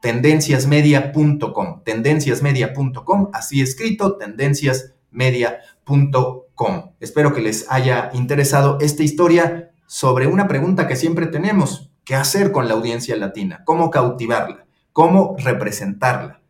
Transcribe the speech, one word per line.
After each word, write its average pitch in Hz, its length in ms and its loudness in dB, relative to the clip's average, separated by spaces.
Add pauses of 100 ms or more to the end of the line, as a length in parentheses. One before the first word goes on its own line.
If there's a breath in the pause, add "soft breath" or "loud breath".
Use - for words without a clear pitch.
tendenciasmedia 143 1080 2
punto 147 400 2
com. 95 320 -6
Tendenciasmedia 131 880 0
punto 131 320 -6
com, 196 280 0
así - 300 -2
escrito, 208 540 -2
tendenciasmedia 127 1400 -2 (240 loud breath)
punto - 720 2
com. 113 420 -4
Espero 143 340 0
que 127 80 -4
les 110 300 -4
haya 131 440 0
interesado 139 680 2
esta 147 240 0
historia 170 680 2 (200)
sobre 131 360 0
una 185 200 2
pregunta 165 400 0
que - 100 -2
siempre 165 320 -2
tenemos: 170 640 -2 (140)
¿qué 131 100 -6
hacer 185 380 0
con 123 160 0
la 110 60 2
audiencia 117 420 -4
latina? 98 480 -8
¿Cómo 165 260 2
cautivarla? 120 760 -2 (260)
¿Cómo 170 460 4
representarla? 104 1120 -4